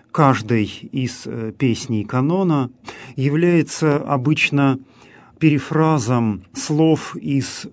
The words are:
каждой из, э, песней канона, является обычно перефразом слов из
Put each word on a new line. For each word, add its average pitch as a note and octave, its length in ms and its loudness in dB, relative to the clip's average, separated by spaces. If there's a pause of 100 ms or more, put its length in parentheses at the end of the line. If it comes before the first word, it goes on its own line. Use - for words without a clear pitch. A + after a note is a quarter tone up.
(120)
каждой A2+ 600 2 (200)
из, B2+ 340 -6
э, A2 300 -8
песней A2+ 480 -2
канона, C#3+ 680 0 (440)
является D#3 840 2
обычно C#3 840 0 (580)
перефразом C3 1160 0
слов D#3 600 0
из - 580 -4